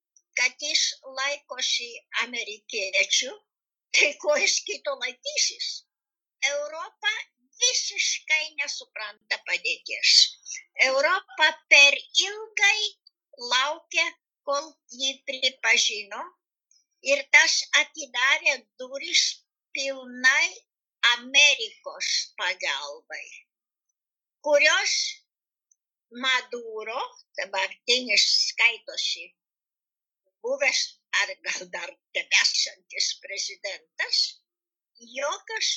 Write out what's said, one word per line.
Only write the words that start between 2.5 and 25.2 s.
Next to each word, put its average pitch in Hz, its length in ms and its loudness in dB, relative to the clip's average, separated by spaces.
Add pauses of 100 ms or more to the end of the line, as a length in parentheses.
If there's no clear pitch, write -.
tai - 200 6
ko 302 200 0
jis 370 260 2
kito 294 340 -6
laikysis? 254 760 -4 (760)
Europa 311 680 -4 (480)
visiškai 392 920 0
nesupranta 226 880 -8
padėties. - 720 -2 (680)
Europa 311 680 4 (160)
per 285 320 8 (220)
ilgai 427 640 0 (600)
laukė, 294 640 0 (400)
kol 285 220 -2 (220)
jį 269 300 -6
pripažino, 233 1000 -2 (840)
ir 277 220 2
tas 311 300 6 (180)
atidarė 285 840 0 (140)
duris 277 520 -2 (500)
pilnai 269 720 0 (560)
Amerikos 240 1040 0 (240)
pagalbai, 156 960 -8 (1160)
kurios 311 500 4 (1160)